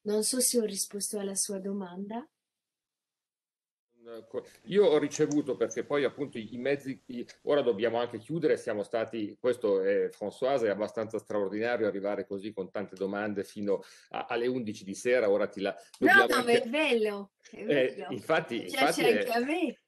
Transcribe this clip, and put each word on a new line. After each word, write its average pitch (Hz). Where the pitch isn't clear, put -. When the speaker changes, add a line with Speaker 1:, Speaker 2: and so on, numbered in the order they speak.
Speaker 1:
Non 214
so 254
se 240
ho 214
risposto 196
alla 196
sua 196
domanda. 196
Speaker 2:
Io 196
ho 156
ricevuto, 143
perché 110
poi 143
appunto 131
i, 110
i -
mezzi, 135
i, 120
ora -
dobbiamo 117
anche 120
chiudere, 143
siamo 107
stati, 110
questo 101
è, 95
Françoise, 120
è 104
abbastanza 104
straordinario 104
arrivare 98
così 98
con 92
tante 98
domande 101
fino 98
a, -
alle 120
undici 110
di 95
sera, 123
ora 101
ti -
la 98
Speaker 1:
No, -
Speaker 2:
dobbiamo 392
Speaker 1:
no, -
ma -
Speaker 2:
anche 240
Speaker 1:
è 233
bello, 226
è 202
Speaker 2:
Eh, 196
Speaker 1:
bello. 139
Speaker 2:
infatti, 139
Speaker 1:
Mi -
piace 269
Speaker 2:
infatti -
Speaker 1:
anche 214
Speaker 2:
è -
Speaker 1:
a 240
me. 302